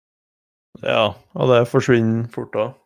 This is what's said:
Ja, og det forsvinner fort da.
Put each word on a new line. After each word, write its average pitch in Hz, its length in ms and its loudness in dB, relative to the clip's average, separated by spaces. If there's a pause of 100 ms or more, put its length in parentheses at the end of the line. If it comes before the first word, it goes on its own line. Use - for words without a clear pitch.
(760)
Ja, 113 380 -2 (220)
og 135 140 0
det 120 180 4
forsvinner 117 640 0
fort 117 220 -12
da. 110 160 -4 (160)